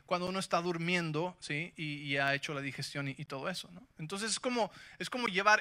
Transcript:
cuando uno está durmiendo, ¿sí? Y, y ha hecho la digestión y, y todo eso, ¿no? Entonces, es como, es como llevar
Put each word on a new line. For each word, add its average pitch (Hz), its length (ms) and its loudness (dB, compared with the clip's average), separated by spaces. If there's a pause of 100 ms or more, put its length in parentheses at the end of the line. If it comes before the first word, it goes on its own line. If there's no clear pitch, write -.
cuando 180 220 2
uno 190 120 0
está 175 220 2
durmiendo, 170 800 0
¿sí? 156 340 -4
Y, 151 220 -4
y 143 200 -2
ha 139 160 4
hecho 139 200 -2
la 139 80 -4
digestión 139 480 -4
y, 135 80 -6
y 151 80 -8
todo 139 240 -4
eso, - 240 -8
¿no? 180 120 -18 (140)
Entonces, 196 320 -4
es - 80 -2
como, 240 320 0 (280)
es 180 100 -6
como 240 180 0
llevar 202 340 6